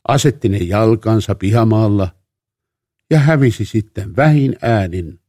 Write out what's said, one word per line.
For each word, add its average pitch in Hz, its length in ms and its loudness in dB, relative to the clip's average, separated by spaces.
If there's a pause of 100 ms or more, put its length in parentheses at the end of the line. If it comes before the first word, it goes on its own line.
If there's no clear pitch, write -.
asetti 135 420 0
ne 98 80 -2
jalkansa 110 760 0
pihamaalla 107 800 0 (920)
ja 160 100 2
hävisi 135 460 2
sitten 101 500 -8
vähin 139 460 2
äänin 92 680 -4